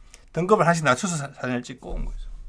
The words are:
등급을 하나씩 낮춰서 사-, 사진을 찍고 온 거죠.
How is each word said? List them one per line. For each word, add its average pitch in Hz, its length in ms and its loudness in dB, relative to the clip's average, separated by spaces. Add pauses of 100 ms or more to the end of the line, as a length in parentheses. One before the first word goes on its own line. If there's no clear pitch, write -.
(320)
등급을 180 320 4
하나씩 165 200 4
낮춰서 156 320 2
사-, 143 180 -8
사진을 123 280 -4
찍고 - 300 -14
온 - 140 -4
거죠. - 240 -8 (180)